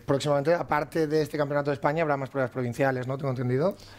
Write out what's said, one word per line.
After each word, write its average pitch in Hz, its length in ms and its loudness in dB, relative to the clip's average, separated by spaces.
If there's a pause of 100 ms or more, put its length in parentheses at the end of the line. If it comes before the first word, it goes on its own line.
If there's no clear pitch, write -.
próximamente, 143 500 2
aparte 156 520 0
de 156 160 2
este 147 160 -4
Campeonato 143 320 0
de 139 40 2
España, 156 280 0
habrá 147 140 2
más 135 120 -6
pruebas 131 220 -2
provinciales, 127 560 0
¿no? 131 120 -4
¿Tengo 139 120 -4
entendido? 127 460 0 (220)